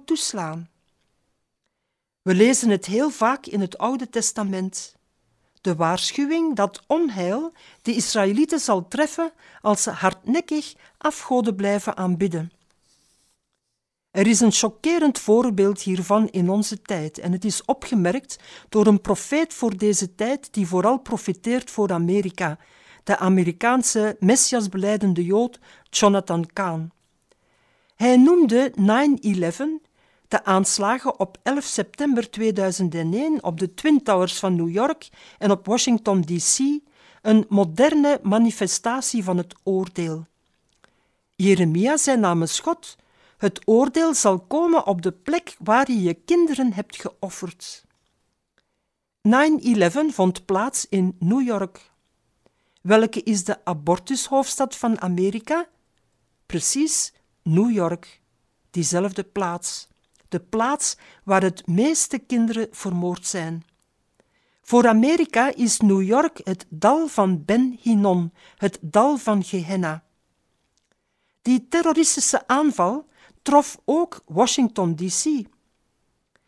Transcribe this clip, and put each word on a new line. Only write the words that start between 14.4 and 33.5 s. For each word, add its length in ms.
chockerend 680
voorbeeld 640
hiervan 480
in 200
onze 320
tijd 360
en 140
het 140
is 200
opgemerkt 720
door 180
een 140
profeet 520
voor 240
deze 380
tijd 380
die 140
vooral 320
profeteert 720
voor 200
Amerika, 640
de 140
Amerikaanse 1040
messiasbelijdende 1040
Jood 360
Jonathan 640
Cahn. 380
Hij 220
noemde 580
nine 440
eleven, 640
de 160
aanslagen 760
op 240
elf 200
september 640
tweeduizend 640
en 180
één 300
op 160